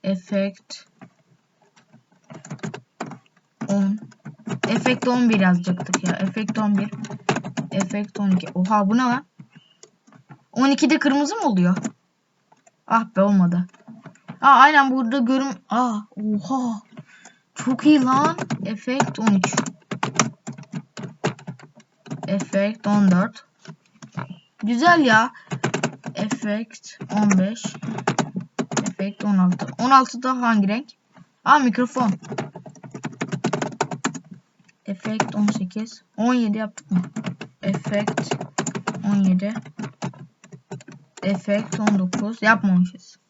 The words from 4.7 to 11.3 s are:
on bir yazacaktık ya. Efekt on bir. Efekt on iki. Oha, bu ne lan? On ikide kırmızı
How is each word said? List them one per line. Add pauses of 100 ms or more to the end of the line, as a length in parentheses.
on
bir
yazacaktık
ya.
Efekt
on
bir. (840)
Efekt
on
iki.
Oha,
bu
ne
lan? (1300)
On
ikide
kırmızı